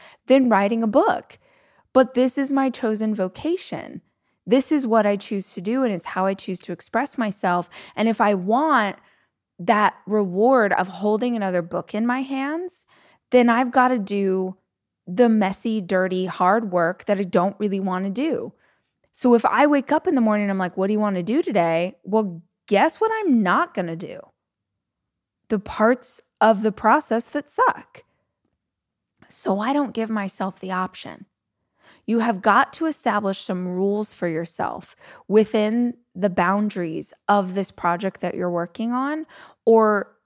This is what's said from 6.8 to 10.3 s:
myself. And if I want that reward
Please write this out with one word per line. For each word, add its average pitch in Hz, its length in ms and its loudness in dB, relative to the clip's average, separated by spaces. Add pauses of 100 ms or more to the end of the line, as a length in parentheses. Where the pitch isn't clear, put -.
myself. 185 500 -2 (260)
And 220 140 0
if 226 120 0
I 208 140 4
want 220 640 0 (640)
that 208 340 2 (120)
reward 208 680 2